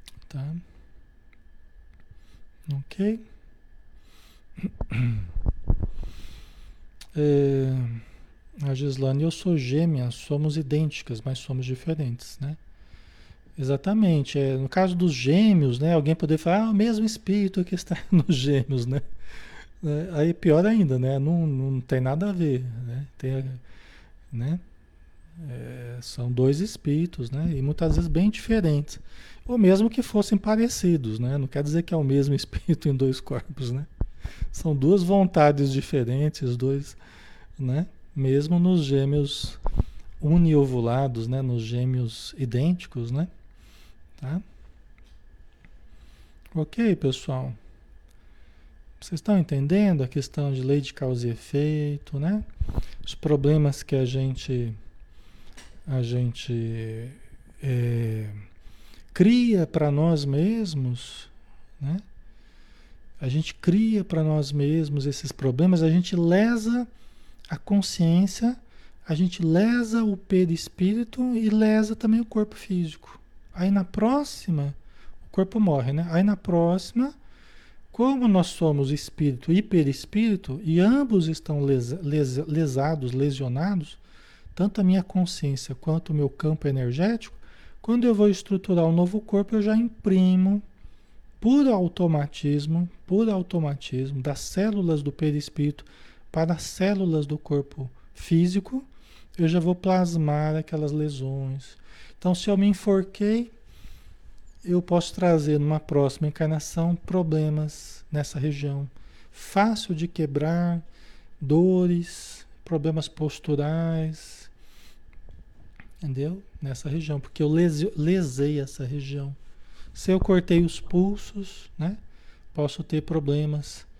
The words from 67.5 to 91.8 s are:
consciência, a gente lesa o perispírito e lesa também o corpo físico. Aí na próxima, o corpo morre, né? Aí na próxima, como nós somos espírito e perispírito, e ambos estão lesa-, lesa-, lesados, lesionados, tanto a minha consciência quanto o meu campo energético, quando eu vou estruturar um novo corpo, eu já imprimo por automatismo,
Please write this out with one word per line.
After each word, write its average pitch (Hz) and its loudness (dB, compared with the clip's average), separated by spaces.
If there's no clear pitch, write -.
consciência, 190 2
a 165 -2
gente 175 0
lesa 226 2
o 202 0
perispírito 196 0
e 220 2
lesa 214 4
também 226 2
o 233 -2
corpo 214 -2
físico. - -6
Aí 190 0
na 196 4
próxima, 202 -2
o - -20
corpo 190 0
morre, 143 2
né? 165 -2
Aí 170 4
na 208 2
próxima, 185 0
como 247 2
nós 185 6
somos 143 2
espírito 147 -2
e 190 6
perispírito, 185 0
e 165 2
ambos 220 4
estão 156 -4
lesa-, 131 0
lesa-, 147 0
lesados, 147 0
lesionados, 139 -2
tanto 208 0
a 190 4
minha 185 6
consciência 151 -2
quanto 160 -2
o 156 0
meu 143 2
campo 156 -2
energético, 135 0
quando 233 2
eu 233 6
vou 208 6
estruturar 185 2
um 165 4
novo 180 2
corpo, 202 0
eu 214 2
já 214 2
imprimo 190 4
por 269 6
automatismo, 160 0